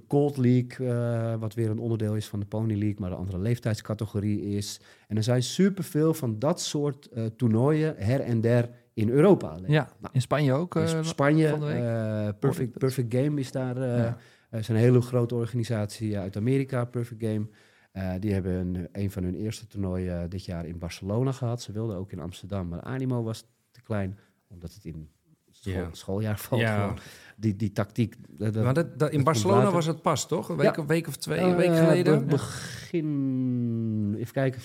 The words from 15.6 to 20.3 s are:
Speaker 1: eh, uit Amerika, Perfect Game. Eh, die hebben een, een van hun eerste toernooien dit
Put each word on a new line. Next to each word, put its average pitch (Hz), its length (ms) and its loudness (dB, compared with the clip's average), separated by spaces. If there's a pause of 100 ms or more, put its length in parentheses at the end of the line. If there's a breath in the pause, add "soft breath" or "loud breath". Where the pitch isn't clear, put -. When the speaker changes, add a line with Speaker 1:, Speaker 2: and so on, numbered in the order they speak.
Speaker 1:
eh, 101 60 -4
uit 95 160 -6
Amerika, 131 480 0
Perfect 117 380 -8
Game. 107 240 -2 (440 soft breath)
Eh, 92 280 -6
die 104 140 0
hebben 95 200 0
een, 90 380 -2
een 101 200 -4
van 95 120 -4
hun 90 120 -2
eerste 107 320 -8
toernooien 90 600 -4
dit 90 160 -8